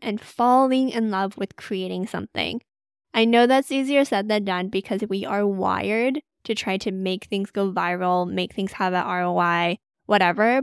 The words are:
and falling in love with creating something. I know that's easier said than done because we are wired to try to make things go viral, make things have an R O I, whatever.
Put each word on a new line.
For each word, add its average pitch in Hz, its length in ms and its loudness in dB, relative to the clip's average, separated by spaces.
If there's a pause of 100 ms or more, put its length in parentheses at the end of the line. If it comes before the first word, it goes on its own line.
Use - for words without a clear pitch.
and 226 180 -4
falling 262 720 2
in 226 200 -2
love 196 280 -4
with - 180 -8
creating 185 500 -6
something. - 560 -6 (520)
I 226 100 4
know 233 240 6
that's 262 240 2
easier 269 320 2
said 208 240 0
than 214 160 0
done 185 240 -2
because 196 420 -4
we 196 160 -4
are 208 220 0
wired 196 760 0 (220)
to 226 100 -4
try 196 240 -2
to 196 140 -4
make 190 340 -4
things 196 240 -4
go 196 220 -2
viral, 180 580 0
make 185 240 -4
things 190 200 -4
have 185 200 -2
an 180 100 0
R 180 200 -2
O 180 140 0
I, 170 400 0 (280)
whatever. 208 580 2